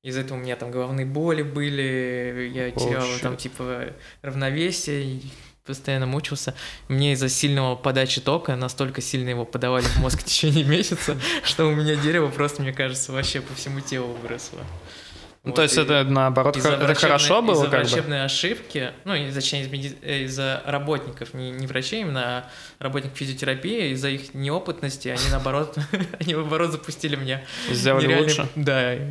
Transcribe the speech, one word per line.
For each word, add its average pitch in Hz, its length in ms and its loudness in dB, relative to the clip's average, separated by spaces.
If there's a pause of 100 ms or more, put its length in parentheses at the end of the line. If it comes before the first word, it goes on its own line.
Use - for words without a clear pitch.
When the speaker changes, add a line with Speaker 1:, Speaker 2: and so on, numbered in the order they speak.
Speaker 1:
Из-за 131 200 -4
этого 131 140 -6
у 127 40 -6
меня 123 160 -4
там 123 160 -8
головные 131 340 -2
боли 156 360 0
были, 131 1080 -2
я 127 140 -2
Speaker 2:
О, 123 60 -4
Speaker 1:
терял 123 340 0 (160)
там, 127 120 -2
Speaker 2:
щит. - 80 -10 (100)
Speaker 1:
типа, 123 320 -6 (380)
равновесие, 139 800 -2
и 131 180 -6 (420)
постоянно 135 420 -2
мучился. - 480 -4 (340)
Мне 139 240 4
из-за 131 160 2
сильного 135 480 2
подачи 131 440 2
тока, 139 360 0
настолько 127 440 -2
сильно 127 280 -2
его 120 160 -2
подавали 123 400 0
в 123 140 4
мозг 127 220 2
в - 40 -10
течение 151 400 4
месяца, 151 520 2 (140)
<laughs> - 140 -2
что - 240 4
у 151 60 4
меня 151 200 4
дерево 151 340 4
просто, 143 340 0
мне 131 100 -2
кажется, 131 400 -2
вообще 135 280 -2
по 131 140 -10
всему 139 260 -6
телу 131 280 -4 (140)
выросло. - 360 -8 (840)
Speaker 2:
Ну, 135 60 -2
Speaker 1:
Вот, 123 60 -6
Speaker 2:
то 156 60 6
есть 147 140 4
Speaker 1:
и 160 40 6
Speaker 2:
это, 143 240 4
наоборот, 135 520 4
Speaker 1:
из-за 139 140 4
Speaker 2:
хо-, 143 40 4
это 139 120 2
Speaker 1:
врачебной, 151 240 4
Speaker 2:
хорошо 147 320 6
было, 220 120 4
Speaker 1:
из-за 143 140 6
Speaker 2:
как 131 140 4
бы? 123 60 2
Speaker 1:
врачебной 139 360 0
ошибки, 135 680 -2 (140)
ну, 190 100 -2
и, 143 160 -2
точнее, 139 320 -2
из 131 60 -6
меди-, 139 340 -6
э, 139 220 -2
из-за 135 420 -2
работников, 143 680 -2
не, 127 180 -8
не 131 160 -6
врачей 131 320 -2
именно, 139 240 -2
а 123 220 -4 (340)
работников 135 380 -4
физиотерапии, 135 760 -2
из-за 135 160 -2
их 135 260 -6
неопытности, 139 760 -4
они, 123 220 -2
наоборот, 135 460 0 (220)
<laughs> 170 220 -4
они, 165 140 0
наоборот, 160 380 2
запустили 156 420 -4
мне 131 300 -4 (260)
Speaker 2:
Сделали 135 360 4
Speaker 1:
нереальный 156 220 6
Speaker 2:
лучше? 151 280 0
Speaker 1:
Да. 131 380 2 (160)